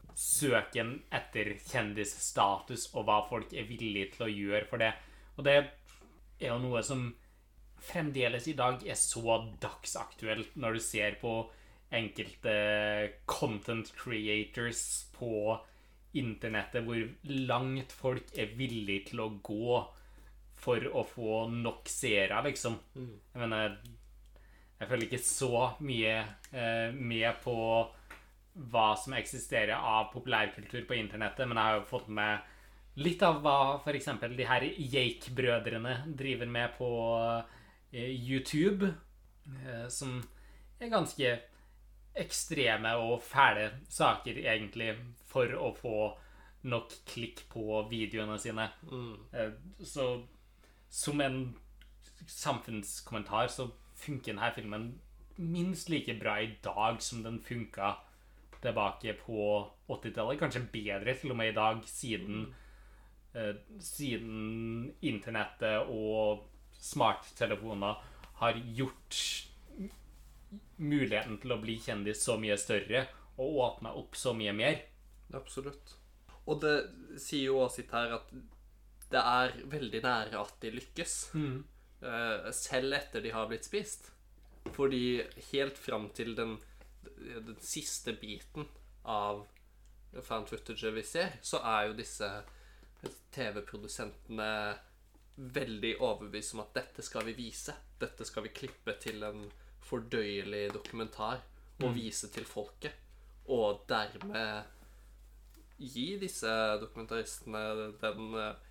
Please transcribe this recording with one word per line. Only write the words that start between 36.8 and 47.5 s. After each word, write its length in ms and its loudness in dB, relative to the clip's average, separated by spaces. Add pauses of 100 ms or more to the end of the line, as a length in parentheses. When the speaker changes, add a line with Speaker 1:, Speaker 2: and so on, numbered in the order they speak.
Speaker 1:
eh, 220 -4
YouTube, 800 4 (720)
eh, 240 -8
som 300 -4 (600)
er 100 -6
ganske 500 4 (760)
ekstreme 800 2
og 280 2
fæle 480 8 (180)
saker, 480 4
egentlig, 580 0 (300)
for 220 4
å 280 0
få 200 -4 (680)
nok 300 -2 (120)
klikk 440 -8
på 400 0